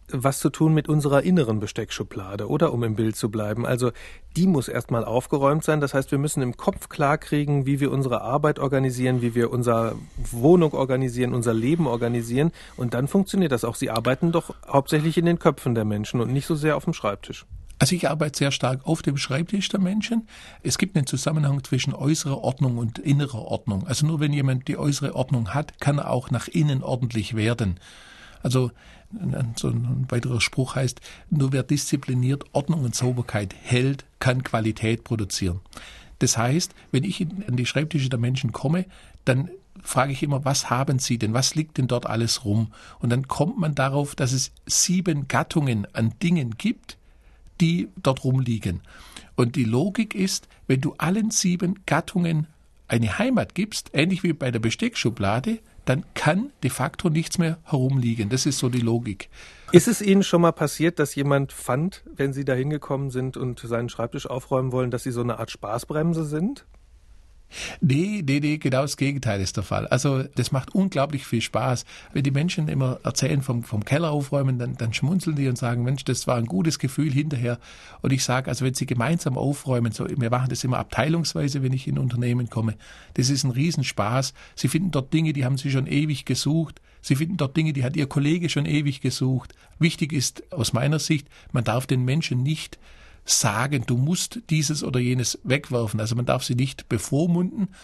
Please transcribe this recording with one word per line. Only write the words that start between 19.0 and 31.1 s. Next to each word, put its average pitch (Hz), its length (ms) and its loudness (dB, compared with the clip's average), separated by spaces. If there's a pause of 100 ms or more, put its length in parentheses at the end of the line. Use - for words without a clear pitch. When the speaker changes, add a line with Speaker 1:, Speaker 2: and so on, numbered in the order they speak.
Speaker 2:
dem 143 160 0
Schreibtisch 170 520 -2
der 202 100 -2
Menschen. 214 480 0 (340)
Es - 160 -2
gibt - 180 0
einen 147 120 2
Zusammenhang 143 560 0
zwischen 131 320 0
äußerer 143 420 0
Ordnung 123 400 0
und 117 220 -4
innerer 143 400 0
Ordnung. 95 480 -4
Also 147 180 0
nur 156 140 0
wenn 147 140 2
jemand 135 340 0
die 156 100 -2
äußere 143 380 -2
Ordnung 123 400 0
hat, - 240 -4
kann 143 180 2
er - 140 -2
auch 127 180 -2
nach 117 180 -2
innen 151 360 2
ordentlich 117 520 -2
werden. 110 440 0 (640)
Also, 123 280 2 (840)
so - 140 -2
ein 120 400 -2
weiterer 120 320 0
Spruch - 340 -2
heißt, 131 260 -2 (280)